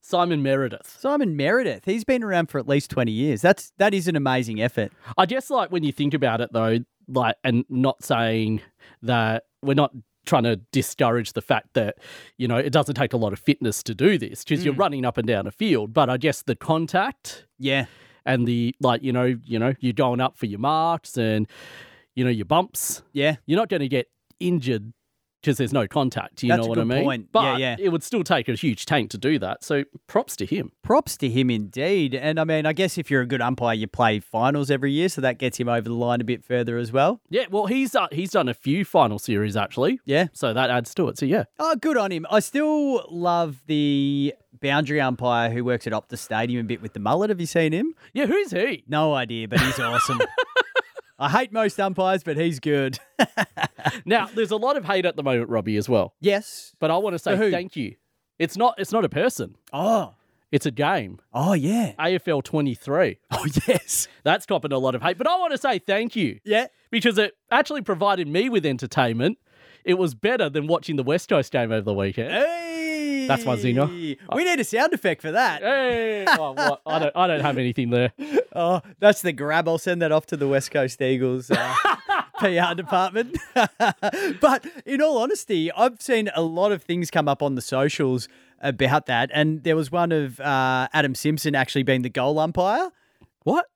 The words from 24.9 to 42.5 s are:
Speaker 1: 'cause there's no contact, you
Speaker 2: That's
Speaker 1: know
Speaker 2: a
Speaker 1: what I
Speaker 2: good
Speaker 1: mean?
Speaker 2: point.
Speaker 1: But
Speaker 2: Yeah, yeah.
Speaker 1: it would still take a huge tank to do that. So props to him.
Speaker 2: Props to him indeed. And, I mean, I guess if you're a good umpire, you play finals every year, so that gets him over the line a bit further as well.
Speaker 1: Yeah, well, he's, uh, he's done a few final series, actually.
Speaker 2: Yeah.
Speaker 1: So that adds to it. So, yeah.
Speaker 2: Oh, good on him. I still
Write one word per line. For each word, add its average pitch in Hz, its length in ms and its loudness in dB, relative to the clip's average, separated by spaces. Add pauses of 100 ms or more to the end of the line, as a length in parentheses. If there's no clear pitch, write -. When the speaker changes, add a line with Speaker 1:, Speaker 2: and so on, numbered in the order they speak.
Speaker 1:
'cause 139 160 0
there's 123 160 -2
no 123 160 2
contact, - 520 -4
you 127 60 0
Speaker 2:
That's 120 120 4
Speaker 1:
know 113 80 0
Speaker 2:
a - 20 -2
Speaker 1:
what 113 80 0
I 113 60 0
Speaker 2:
good 113 40 0
Speaker 1:
mean? 127 160 2
Speaker 2:
point. 131 300 -2
Speaker 1:
But 135 260 2
Speaker 2:
Yeah, 127 160 0
yeah. - 20 -
Speaker 1:
it 190 120 0
would 165 120 -2
still 214 220 -2
take 143 240 0
a 123 60 -2
huge 117 320 -2
tank 123 260 0
to 107 60 -10
do 143 220 0
that. 95 220 -6
So 143 220 -2 (240)
props - 300 -2
to 104 80 -4
him. - 260 -4 (120)
Speaker 2:
Props - 340 2
to 143 100 -2
him 123 220 2
indeed. 131 640 0
And, 151 240 -2
I 160 60 0
mean, 156 200 0
I 156 60 2
guess 180 260 0
if - 140 -4
you're 131 120 4
a - 20 -2
good 123 160 -2
umpire, 120 320 0
you 110 140 -2
play 107 340 2
finals 135 500 0
every 139 220 0
year, 170 160 2
so 160 100 -8
that 127 200 0
gets 127 200 -2
him 120 80 -2
over 117 220 0
the 117 60 -4
line 120 260 0
a - 20 -2
bit 113 220 -4
further 120 320 -2
as 117 160 -4
well. 156 260 2 (100)
Speaker 1:
Yeah, 220 220 -2
well, 208 140 0
he's, 254 280 -2
uh, 202 200 0
he's 175 180 -6
done 175 160 2
a 120 60 -2
few 117 320 0
final 113 340 4
series, 107 380 -2
actually. 139 480 0
Speaker 2:
Yeah. 156 260 2
Speaker 1:
So 120 220 -4
that 127 160 2
adds 123 260 -2
to 180 140 0
it. - 80 -8
So, - 80 -2
yeah. 170 180 2 (160)
Speaker 2:
Oh, 311 160 0
good 294 220 0
on 202 160 0
him. 165 180 -6
I 214 80 6
still 285 720 0